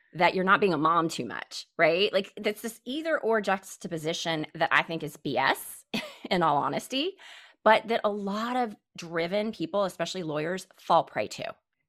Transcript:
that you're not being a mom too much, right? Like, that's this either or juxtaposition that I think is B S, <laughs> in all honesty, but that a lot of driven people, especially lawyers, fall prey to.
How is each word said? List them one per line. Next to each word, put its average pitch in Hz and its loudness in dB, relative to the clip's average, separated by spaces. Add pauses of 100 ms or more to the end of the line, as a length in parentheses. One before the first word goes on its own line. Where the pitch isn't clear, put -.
(140)
that 170 4
you're 185 0
not 190 4
being 196 4
a 151 0
mom 160 4
too - -6
much, - -10 (100)
right? 170 4
Like, 196 -2
that's 214 -2
this 226 -10
either 311 -2
or 220 2
juxtaposition 170 -4
that 160 0
I 147 6
think 165 -6
is 156 -10
B 131 -4
S, - 0
<laughs> - -8
in 180 2
all 147 4
honesty, 254 -4 (460)
but 220 6
that 226 2
a 208 2
lot 208 -4
of 233 -2 (220)
driven 175 -2
people, 196 -2
especially 175 -4
lawyers, 156 -4 (120)
fall 165 4
prey 107 -4
to. - -8 (340)